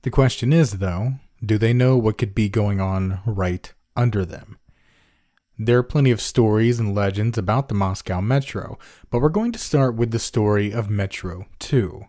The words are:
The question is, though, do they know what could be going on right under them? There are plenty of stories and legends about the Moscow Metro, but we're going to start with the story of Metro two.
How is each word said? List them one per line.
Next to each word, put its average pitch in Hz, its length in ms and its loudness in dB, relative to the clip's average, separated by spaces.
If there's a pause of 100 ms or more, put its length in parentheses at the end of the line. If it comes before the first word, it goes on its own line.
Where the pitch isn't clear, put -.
The 123 80 -4
question 131 420 2
is, 151 200 4
though, 95 400 -2 (300)
do 107 140 2
they 113 160 4
know 127 240 4
what 110 220 0
could 101 160 -2
be 107 120 2
going 101 320 0
on 95 460 -2
right 92 480 -4 (220)
under 110 280 0
them? - 360 -12 (960)
There 117 220 4
are 123 40 0
plenty 139 280 2
of 110 100 0
stories 113 580 2
and 104 140 -2
legends 104 460 0
about 113 300 -2
the - 40 -4
Moscow 92 480 -2
Metro, 127 560 -4 (320)
but 120 100 0
we're 147 100 4
going 220 240 -2
to - 40 -10
start 131 380 0
with 113 160 -2
the 113 80 -2
story 104 520 0
of 107 200 -4
Metro 95 560 -6 (100)
two. 101 520 -2